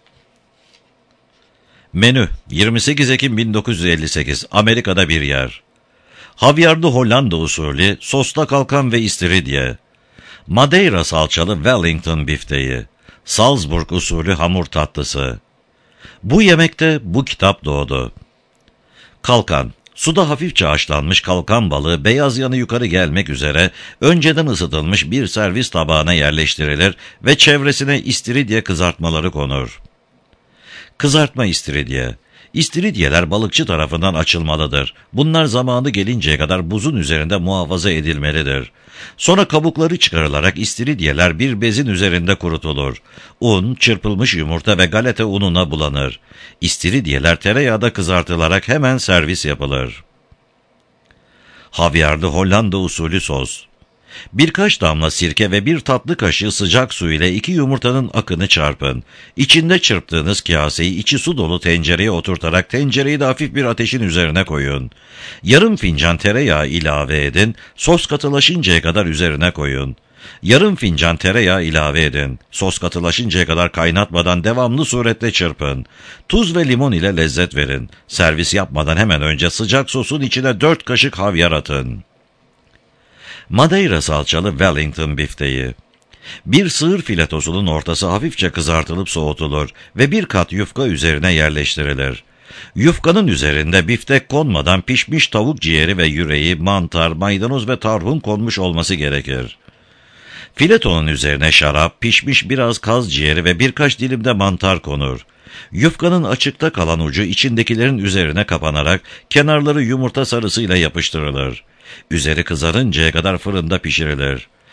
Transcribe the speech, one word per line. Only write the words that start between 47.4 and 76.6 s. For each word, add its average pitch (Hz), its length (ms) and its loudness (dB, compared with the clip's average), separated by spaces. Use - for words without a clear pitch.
kızartılarak 87 760 0
hemen 131 300 2
servis 87 480 0
yapılır. 69 580 -4
Havyarlı 78 560 0
Hollanda 95 500 0
usulü 85 440 -4
sos. 67 440 -6
Birkaç 170 480 2
damla 78 300 0
sirke 90 400 -2
ve 98 140 0
bir 156 140 0
tatlı 135 380 -2
kaşığı 98 340 -2
sıcak 104 420 0
su 85 180 -4
ile 85 220 0
iki 107 180 -4
yumurtanın 131 640 0
akını 95 340 -2
çarpın. 69 560 -2
İçinde 165 420 4
çırptığınız 85 640 0
kaseyi 85 580 0
içi 135 200 -2
su 165 180 -4
dolu 85 220 0
tencereye 87 520 2
oturtarak 85 580 -2
tencereyi 139 500 0
de 139 40 -2
hafif 131 320 -2
bir 139 100 0
ateşin 117 380 -2
üzerine 85 400 0
koyun. 69 480 -4
Yarım 180 320 6
fincan 85 420 0
tereyağı 101 500 2
ilave 73 580 0
edin. 92 300 2
Sos 170 300 2
katılaşıncaya 143 760 2
kadar 85 240 0
üzerine 80 460 0
koyun. 67 440 -4
Yarım 165 320 4
fincan 85 420 0
tereyağı 95 460 2
ilave 78 400 0
edin. 69 360 -2
Sos - 260 -2
katılaşıncaya 87 680 -2
kadar 85 260 0
kaynatmadan 85 720 0
devamlı 123 420 0
surette 117 460 -2
çırpın. 71 540 -2
Tuz 175 260 2
ve 170 120 2